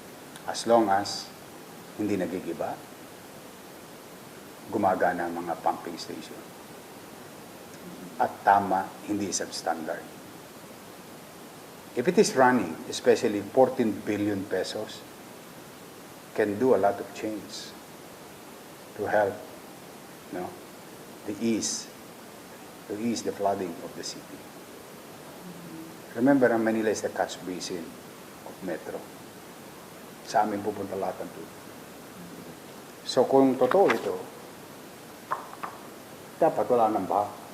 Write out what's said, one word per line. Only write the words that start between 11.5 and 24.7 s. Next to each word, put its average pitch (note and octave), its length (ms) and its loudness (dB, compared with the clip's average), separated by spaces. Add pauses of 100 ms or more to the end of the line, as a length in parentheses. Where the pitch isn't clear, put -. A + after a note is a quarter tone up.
If B2 160 4
it F3+ 80 6
is - 160 8
running, B2+ 400 8 (160)
especially G#2 640 6
fourteen B2 480 6
billion G2+ 480 0
pesos, G#2+ 480 -2 (1400)
can G#2 240 2
do B2+ 160 8
a F#2+ 80 8
lot G2 160 6
of - 160 -4
change - 560 -6 (1300)
to G#2 80 0
help, G2+ 320 4 (960)
no, - 160 -4 (800)
the G#2+ 60 -2 (100)
ease, A2 400 2 (1040)
to G#2 80 -2
ease A2+ 240 0
the G2 80 -2
flooding G2 400 2 (160)
of - 80 -10
the E2+ 80 -10
city. - 380 -10 (1800)